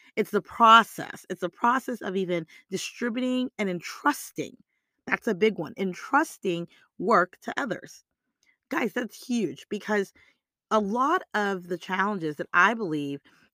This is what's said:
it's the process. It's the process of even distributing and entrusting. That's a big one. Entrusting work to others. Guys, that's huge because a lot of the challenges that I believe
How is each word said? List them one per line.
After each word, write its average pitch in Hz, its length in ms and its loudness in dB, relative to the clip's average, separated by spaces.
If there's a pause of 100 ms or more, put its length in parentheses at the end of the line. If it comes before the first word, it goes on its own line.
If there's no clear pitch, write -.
(180)
it's 214 140 0
the 202 100 2
process. - 880 6
It's 185 120 -8
the 180 80 -2
process 240 520 -2
of 190 160 -4
even 175 280 -2 (240)
distributing 247 880 -4
and 202 120 -2
entrusting. - 880 -6 (500)
That's - 200 -2
a 226 60 2
big 196 240 2
one. 156 200 -8
Entrusting 185 920 -2 (320)
work 180 440 2
to - 140 -6
others. - 460 -6 (680)
Guys, 262 240 -2
that's - 320 -8
huge 214 440 -4
because 208 420 -2 (580)
a 220 100 2
lot 247 420 0 (120)
of 196 340 -2
the 180 100 -4
challenges 185 600 -2
that 175 160 -8
I 190 200 6
believe 151 480 -4 (320)